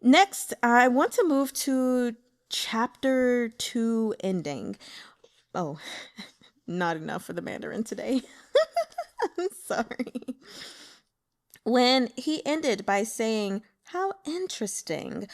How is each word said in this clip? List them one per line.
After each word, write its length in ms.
Next, 600
I 260
want 240
to 140
move 280
to 600
chapter 960
two 760
ending. 540
Oh, 240
<laughs> 420
not 300
enough 280
for 80
the 100
Mandarin 420
today. 380
<laughs> 640
I'm 100
sorry. 720
When 520
he 300
ended 400
by 160
saying, 600
How 280
interesting 1080